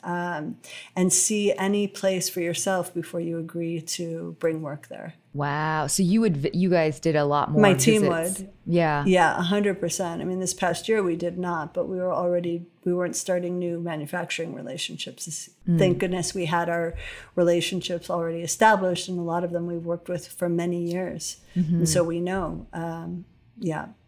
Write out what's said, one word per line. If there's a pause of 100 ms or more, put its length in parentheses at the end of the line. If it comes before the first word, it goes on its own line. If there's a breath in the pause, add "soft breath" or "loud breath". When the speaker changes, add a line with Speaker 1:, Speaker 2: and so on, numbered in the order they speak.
Speaker 1:
um, (400 loud breath)
and
see
any
place
for
yourself
before
you
agree
to
bring
work
there. (240)
Speaker 2:
Wow.
So
you
would,
v-,
you
guys
did
a
lot
more
Speaker 1:
My
team
Speaker 2:
visits.
Speaker 1:
would. (140)
Speaker 2:
Yeah.
Speaker 1:
Yeah,
a
hundred
percent.
I
mean,
this
past
year
we
did
not,
but
we
were
already, (200)
we
weren't
starting
new
manufacturing
relationships.
This, (180)
Speaker 2:
Mm.
Speaker 1:
thank
goodness
we
had
our (400 loud breath)
relationships
already
established,
and
a
lot
of
them
we've
worked
with
for
many (100)
years. (200)
Speaker 2:
Mm-hmm.
Speaker 1:
And
so
we
know,
um, (340)
yeah. (200)